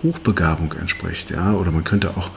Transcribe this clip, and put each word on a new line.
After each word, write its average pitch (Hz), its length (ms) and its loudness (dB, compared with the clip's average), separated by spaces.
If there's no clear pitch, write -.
Hochbegabung 82 680 2
entspricht, - 580 -6
ja, 95 220 2
oder 92 180 2
man 80 140 0
könnte 98 320 2
auch 95 200 -4